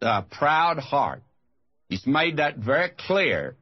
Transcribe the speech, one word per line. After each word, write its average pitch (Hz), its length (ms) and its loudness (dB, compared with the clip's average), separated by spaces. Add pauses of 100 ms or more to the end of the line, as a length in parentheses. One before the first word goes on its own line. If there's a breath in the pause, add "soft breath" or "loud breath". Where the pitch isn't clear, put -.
a 110 220 0
proud 160 560 0
heart. 131 420 -2 (640)
He's - 200 -6
made 156 300 2
that 147 200 0
very 139 320 0
clear 127 720 -2